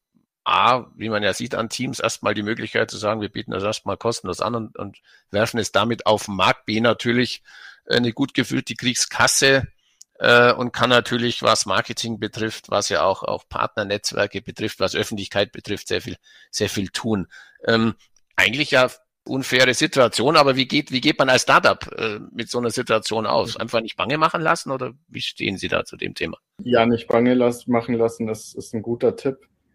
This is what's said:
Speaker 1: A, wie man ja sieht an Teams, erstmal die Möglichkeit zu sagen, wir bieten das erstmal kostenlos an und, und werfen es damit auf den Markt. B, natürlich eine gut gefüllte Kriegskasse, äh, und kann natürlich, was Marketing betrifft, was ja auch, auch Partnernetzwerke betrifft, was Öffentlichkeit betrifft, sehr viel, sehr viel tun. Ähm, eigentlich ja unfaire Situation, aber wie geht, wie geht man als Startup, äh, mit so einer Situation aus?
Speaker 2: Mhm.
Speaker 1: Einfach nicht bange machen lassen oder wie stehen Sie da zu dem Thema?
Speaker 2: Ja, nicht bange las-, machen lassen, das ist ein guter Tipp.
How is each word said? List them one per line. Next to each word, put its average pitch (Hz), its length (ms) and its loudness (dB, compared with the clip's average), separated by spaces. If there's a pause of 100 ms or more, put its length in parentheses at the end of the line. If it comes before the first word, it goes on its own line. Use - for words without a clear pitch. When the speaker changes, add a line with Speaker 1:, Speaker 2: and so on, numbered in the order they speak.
(500)
Speaker 1:
A, 110 360 4 (100)
wie 110 140 -6
man 107 120 0
ja - 120 2
sieht 120 200 -8
an 113 140 -2
Teams, 127 320 -6
erstmal 107 320 -2
die 107 100 -4
Möglichkeit 110 480 -2
zu 107 60 -12
sagen, 107 240 -2
wir 101 80 -4
bieten - 220 -10
das 98 120 -4
erstmal 101 360 -4
kostenlos 95 420 -4
an 117 140 -2
und, 110 240 -8
und 101 180 -12 (340)
werfen 110 300 0
es - 120 -4
damit 107 340 0
auf 104 180 2
den 101 120 -8
Markt. 101 280 2
B, 107 160 -2
natürlich 120 600 0 (440)
eine 123 280 0
gut 139 180 -2
gefüllte 131 420 -2
Kriegskasse, 131 920 2 (540)
äh, 120 360 6
und 123 180 -2
kann 120 160 0
natürlich, 120 540 2
was 113 240 2
Marketing 113 520 -2
betrifft, 107 520 -6
was 101 180 0
ja 82 160 0
auch, 95 200 0
auch - 220 -6
Partnernetzwerke - 920 -4
betrifft, - 400 -8
was 95 160 -2
Öffentlichkeit 101 560 -4
betrifft, - 360 -10
sehr 92 120 -4
viel, - 160 -12 (340)
sehr 104 200 -2
viel 95 180 -4
tun. 104 380 -4 (400)
Ähm, 113 260 2 (420)
eigentlich 110 360 0
ja 127 180 4 (380)
unfaire 127 480 2
Situation, 135 640 2
aber 139 180 6
wie 131 100 0
geht, - 260 -2
wie 127 100 -2
geht 147 160 2
man 135 100 2
als 127 140 6
Startup, 135 520 4
äh, 107 260 -6 (120)
mit 113 160 -8
so 123 100 -4
einer 120 120 -2
Situation 110 560 -2
aus? 117 300 0
Speaker 2:
Mhm. - 40 -8
Speaker 1:
Einfach 113 220 -2
nicht - 160 -10
bange 120 180 -2
machen 165 240 0
lassen 160 300 -2
oder 127 240 -6 (140)
wie - 120 -12
stehen - 380 -6
Sie 87 100 -6
da - 160 -2
zu - 140 -16
dem - 160 -8
Thema? - 240 -8 (240)
Speaker 2:
Ja, 117 240 4
nicht 117 200 0
bange 123 280 4
las-, 120 320 0
machen 120 300 0
lassen, 113 300 0
das - 280 -8
ist - 180 -12
ein 113 80 -6
guter 117 340 0
Tipp. 135 220 -4 (380)